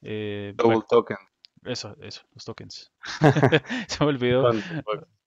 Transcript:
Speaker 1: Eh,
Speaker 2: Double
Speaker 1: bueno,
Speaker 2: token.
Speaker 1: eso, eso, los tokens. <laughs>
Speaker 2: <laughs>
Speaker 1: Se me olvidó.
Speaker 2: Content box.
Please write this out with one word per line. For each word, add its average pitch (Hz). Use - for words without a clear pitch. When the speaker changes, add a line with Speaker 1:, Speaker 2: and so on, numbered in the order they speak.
Speaker 1:
Eh, 104
Speaker 2:
Double 117
Speaker 1:
bueno, 110
Speaker 2:
token. 110
Speaker 1:
eso, 117
eso, -
los -
tokens. -
<laughs> -
Speaker 2:
<laughs> 156
Speaker 1:
Se -
me 147
olvidó. 123
Speaker 2:
Content 117
box. 107